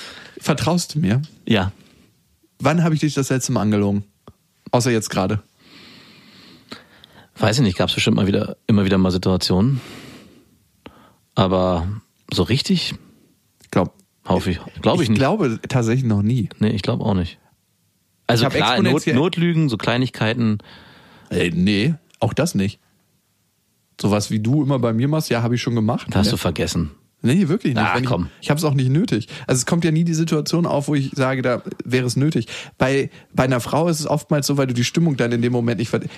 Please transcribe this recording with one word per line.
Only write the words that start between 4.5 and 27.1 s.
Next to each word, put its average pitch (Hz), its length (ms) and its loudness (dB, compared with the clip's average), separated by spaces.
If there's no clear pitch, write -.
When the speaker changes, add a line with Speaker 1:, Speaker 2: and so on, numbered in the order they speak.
Speaker 1:
Außer 123 200 2
jetzt 110 180 0
gerade. 101 320 -2
Speaker 2:
Weiß 110 200 2
ich 139 60 4
nicht, 95 140 2
gab's 87 160 0
bestimmt - 240 2
mal 107 100 2
wieder, 101 300 -2
immer 101 180 4
wieder 95 120 2
mal 92 140 4
Situationen. 92 680 2
Aber 92 520 2
so 92 120 0
richtig? 139 520 0
Speaker 1:
Glaub, 92 220 0
Speaker 2:
Hoffe 92 260 0
ich. 87 80 -4
Glaub - 160 2
ich 175 60 2
Speaker 1:
ich 110 60 0
Speaker 2:
nicht. 110 100 4
Speaker 1:
glaube 139 480 0
tatsächlich 127 380 0
noch 107 160 2
nie. 110 280 0
Speaker 2:
Nee, 107 100 2
ich 101 140 -2
glaub - 180 -2
auch 113 140 0
nicht. 90 240 -2
Also 117 140 2
Speaker 1:
Ich - 40 4
hab 135 80 0
Speaker 2:
klar, 107 240 2
Not-, - 80 -
Speaker 1:
exponentiell - 300 2
Speaker 2:
Notlügen, 165 540 2
so 110 80 -2
Kleinigkeiten. 117 840 0
Speaker 1:
Äh, 90 200 0
nee, 101 440 2
auch 107 140 -2
das 156 220 -2
nicht. 98 240 -2
Sowas 156 300 0
wie 110 100 -2
du 123 240 2
immer 135 160 0
bei 117 140 0
mir 120 140 0
machst, 156 220 -2
ja, 117 120 0
hab 117 100 0
ich 120 100 0
schon 120 140 -2
gemacht. 117 340 0
Speaker 2:
Das - 80 -8
hast 101 100 4
Speaker 1:
Ja. 107 40 0
Speaker 2:
du 104 60 -2
vergessen. 85 540 -2